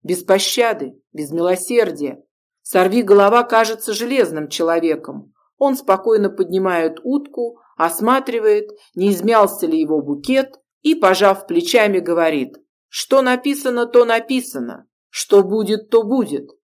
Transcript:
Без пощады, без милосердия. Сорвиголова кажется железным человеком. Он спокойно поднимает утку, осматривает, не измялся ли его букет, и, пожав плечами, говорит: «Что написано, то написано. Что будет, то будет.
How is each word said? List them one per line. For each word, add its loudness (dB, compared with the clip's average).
Без -6
пощады, 0
без -10
милосердия. -2
Сорвиголова 4
кажется 0
железным -2
человеком. -4
Он 0
спокойно 0
поднимает -2
утку, -6
осматривает, 0
не 0
измялся 0
ли 0
его -2
букет, -4
и, 2
пожав 2
плечами, 0
говорит: -2
«Что 0
написано, -2
то 4
написано. -4
Что 2
будет, -2
то 4
будет. -4